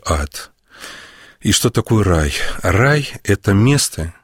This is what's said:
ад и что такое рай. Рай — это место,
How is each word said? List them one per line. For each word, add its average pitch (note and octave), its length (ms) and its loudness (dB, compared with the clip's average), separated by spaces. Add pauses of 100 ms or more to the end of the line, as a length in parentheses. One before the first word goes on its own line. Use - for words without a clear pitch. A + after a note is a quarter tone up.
ад - 460 -6 (920)
и G#2+ 100 0
что A#2 200 0
такое A2 320 0
рай. D#2+ 300 2 (280)
Рай — C3 500 2 (120)
это G2+ 300 0
место, G#2 600 0 (100)